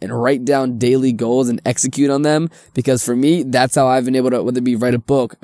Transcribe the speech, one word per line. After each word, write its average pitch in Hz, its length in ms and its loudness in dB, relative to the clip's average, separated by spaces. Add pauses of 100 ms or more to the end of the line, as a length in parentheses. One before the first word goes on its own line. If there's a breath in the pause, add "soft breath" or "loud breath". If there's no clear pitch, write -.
and 117 200 -4
write 127 220 0
down 131 320 0
daily 127 360 2
goals 120 360 0
and 117 160 -4
execute 139 460 -2
on 139 120 0
them. 156 280 0 (240 loud breath)
Because 127 280 0
for 120 140 -2
me, 151 260 2
that's 127 320 0
how 135 120 2
I've 127 180 2
been 131 120 0
able 127 140 0
to, 123 120 0
whether 123 160 -2
it 123 60 -4
be 123 120 0
write 120 180 0
a 120 40 0
book, 131 460 -2